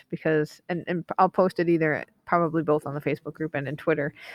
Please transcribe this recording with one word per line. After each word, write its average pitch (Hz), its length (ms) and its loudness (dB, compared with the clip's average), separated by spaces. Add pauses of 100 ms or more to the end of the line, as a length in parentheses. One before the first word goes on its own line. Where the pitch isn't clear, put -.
because, 156 600 -2
and, 175 180 -4
and 175 160 -2 (140)
I'll 185 120 6
post 185 300 2
it 170 100 2
either, 156 360 2 (200)
probably 165 360 2
both 151 240 0
on 139 80 -8
the 147 80 -6
Facebook 151 320 -4
group 156 220 -6
and 139 120 -6
in 143 100 -8
Twitter. 151 360 -2 (220)